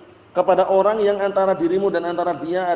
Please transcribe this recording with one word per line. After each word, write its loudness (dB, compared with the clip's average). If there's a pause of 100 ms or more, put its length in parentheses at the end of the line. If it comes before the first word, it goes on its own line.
(340)
kepada 2
orang 2
yang 0
antara 0
dirimu 0
dan -2
antara -2
dia -4